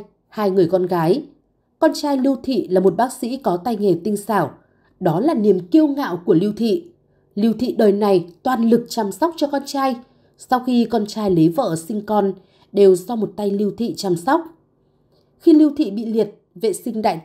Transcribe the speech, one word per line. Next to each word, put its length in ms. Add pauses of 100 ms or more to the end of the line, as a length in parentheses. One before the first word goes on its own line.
(280)
hai 240
người 160
con 180
gái. 400 (540)
Con 140
trai 240
Lưu 260
Thị 240
là 120
một 180
bác 160
sĩ 240
có 200
tay 180
nghề 280
tinh 140
xảo. 340 (480)
Đó 200
là 140
niềm 260
kiêu 280
ngạo 380
của 80
Lưu 240
Thị. 260 (520)
Lưu 240
Thị 180
đời 140
này 360 (160)
toàn 260
lực 200
chăm 220
sóc 260
cho 100
con 180
trai. 300 (420)
Sau 220
khi 260
con 200
trai 260
lấy 180
vợ 260
sinh 300
con, 280 (380)
đều 240
do 200
một 200
tay 160
Lưu 260
Thị 200
chăm 180
sóc. 260 (1000)
Khi 140
Lưu 240
Thị 140
bị 140
liệt, 360 (140)
vệ 180
sinh 280
đại 240